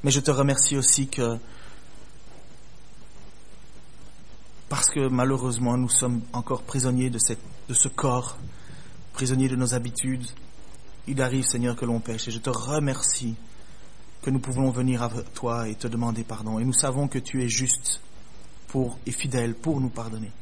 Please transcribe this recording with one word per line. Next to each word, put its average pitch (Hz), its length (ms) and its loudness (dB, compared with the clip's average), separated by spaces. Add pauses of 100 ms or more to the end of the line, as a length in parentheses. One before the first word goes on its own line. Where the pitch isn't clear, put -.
Mais 139 80 6
je 139 80 6
te 143 120 4
remercie 139 460 6
aussi 135 300 4
que, 117 300 0 (3250)
parce 135 180 4
que 135 200 4
malheureusement 123 720 4
nous 127 120 4
sommes 120 320 4 (120)
encore 123 300 -2
prisonniers 127 460 2
de 117 100 -2
cette, - 220 2 (280)
de 127 40 -4
ce 135 140 6
corps, 127 500 2 (760)
prisonniers 131 360 4
de 127 60 2
nos 123 180 4
habitudes, 123 520 0 (800)
il 135 140 0
arrive, 127 240 4
Seigneur, 120 300 2
que 123 100 -2
l'on 117 140 2
pêche. 113 280 -4
Et 117 40 -4
je 113 80 -4
te 135 100 -2
remercie 127 840 0 (840)
que - 80 0
nous 131 100 4
pouvons 131 300 2
venir 123 340 2
à 117 60 0 (240)
toi 117 340 -2
et 107 80 -4
te 123 120 -4
demander 117 360 0
pardon. 110 360 -4
Et 117 40 0
nous 127 100 2
savons 139 340 2
que 131 120 -2
tu 131 240 -2
es 120 60 0
juste - 520 0 (680)
pour, 127 380 0
et 131 60 -2
fidèle 120 440 0
pour 147 260 0
nous 127 80 2
pardonner. 110 420 -6 (100)